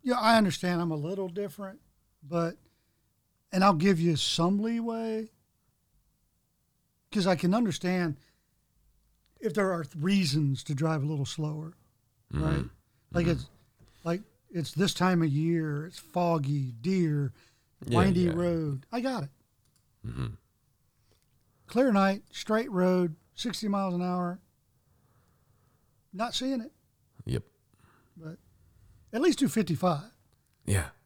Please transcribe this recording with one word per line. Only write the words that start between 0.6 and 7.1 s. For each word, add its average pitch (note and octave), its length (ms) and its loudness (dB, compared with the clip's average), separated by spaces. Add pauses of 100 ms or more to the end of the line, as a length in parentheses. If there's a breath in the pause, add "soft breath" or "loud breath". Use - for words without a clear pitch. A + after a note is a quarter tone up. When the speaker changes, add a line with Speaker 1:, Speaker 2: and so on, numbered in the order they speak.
Speaker 1:
I'm E3+ 100 0
a D#3 40 -2
little F#3 320 -4
different, G3 520 -10 (460)
but, E3 300 -2 (960)
and F#3 120 2
I'll G3+ 100 8
give E3+ 260 4
you E3+ 160 4
some F3+ 460 0
leeway, A3+ 680 -4 (1800)